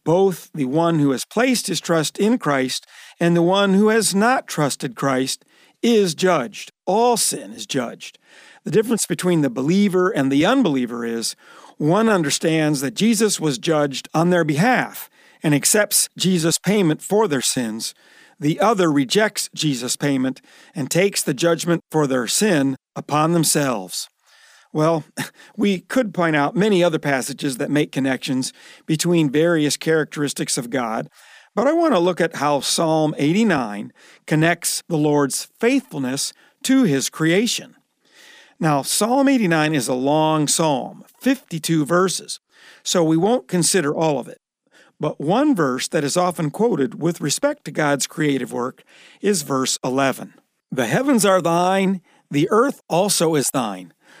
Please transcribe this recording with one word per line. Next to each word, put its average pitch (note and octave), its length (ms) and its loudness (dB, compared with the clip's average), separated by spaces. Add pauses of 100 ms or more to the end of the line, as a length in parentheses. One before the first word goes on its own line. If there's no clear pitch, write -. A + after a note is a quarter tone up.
both F3+ 500 0
the D3 120 -4
one E3 340 2
who C#3+ 120 4
has A#2+ 140 -4
placed B3 400 0
his E3 160 -4
trust D#3+ 380 -2
in A3 180 2
Christ C3 480 -2 (340)
and E3+ 160 4
the E3+ 60 4
one F#3+ 320 4
who G#3 140 4
has G#3+ 260 2
not A3+ 320 2
trusted C#3 500 -4
Christ C3 500 -2 (360)
is G#3 320 2
judged. D3 580 -2 (140)
All A3+ 320 2
sin B2 360 -4
is A3 120 -14
judged. - 540 -8 (460)
The - 60 -8
difference G#3+ 360 0
between E3+ 340 0
the C#3 80 2
believer F3+ 640 2
and C3+ 200 0
the C#3+ 140 2
unbeliever C3+ 600 0
is A#2 300 -4 (420)
one F#3 300 2
understands D#3+ 720 0
that C3 120 -4
Jesus G#3 460 2
was D3 180 -2
judged D3 560 -2
on E3+ 160 2
their F3 140 4
behalf D#3 640 0 (320)
and D3+ 140 2
accepts - 640 0
Jesus' E3 420 0
payment F#3 420 0
for G#3 260 2
their C#3+ 140 -2
sins. A2+ 540 -4 (440)
The D3+ 200 -2
other F#3+ 320 2
rejects D3 640 0
Jesus' B2+ 400 -4
payment C3 460 -2 (340)
and C3+ 160 -6
takes G3 320 0
the D#3+ 100 -2
judgment E3 560 0
for D#3 160 0
their B2+ 220 -2
sin C#3+ 480 0 (200)
upon D#3 360 0
themselves. C#3 800 -2 (640)
Well, D#3 320 0 (100)
<laughs> - 400 -12
we G3+ 240 0
could G#3+ 340 -2
point E3 220 0
out C#3+ 180 0
many F#3+ 300 2
other E3 160 2
passages C#3 580 -4
that C#3+ 140 -4
make E3+ 220 0
connections C3 580 -4 (340)
between E3 440 2
various D3+ 480 2
characteristics D#3 800 -4
of A#2+ 120 -6
God, A#2+ 380 -4 (480)
but G#3 100 0
I C#4+ 60 2
want E4 220 2
to F#3 60 4
look F3 200 0
at E3 160 -2
how C#3+ 240 0
Psalm D#3 580 0
eighty-nine C#3 760 0 (340)
connects E3 640 0
the E3+ 80 0
Lord's D3 500 0 (100)
faithfulness D3+ 760 -2 (300)
to C4 200 4
his C#3 260 0
creation. F3 680 -2 (840)
Now, D3 220 2
Psalm B3+ 480 0
eighty-nine E3 440 2
is B2+ 140 -2
a C3+ 60 -2
long D3+ 560 0
psalm, D3 560 -2 (160)
fifty-two E3 640 -2
verses, F3 560 -2 (420)
so - 180 0
we D#3+ 140 2
won't G3+ 320 0
consider E3+ 480 0
all D#3+ 240 0
of A#2+ 80 -10
it. - 120 -20 (600)
But - 220 -4
one B3 340 2
verse C3 320 0
that D#3 160 -2
is C#3+ 140 -4
often F3 340 -2
quoted E3+ 500 -2
with E3 200 -2
respect C#4+ 420 -2
to - 80 -14
God's C#3+ 360 -2
creative C3+ 440 -2
work B2 320 -8 (380)
is G3 220 0
verse C3+ 380 -2
eleven. C3 520 -2 (360)
"The B2+ 180 -2
heavens A#3 360 2
are F#3+ 180 4
thine, F#3 600 0 (280)
the C#3+ 200 0
earth A#3+ 400 2
also E3+ 460 0
is C3 180 0
thine. G2 400 -6 (280)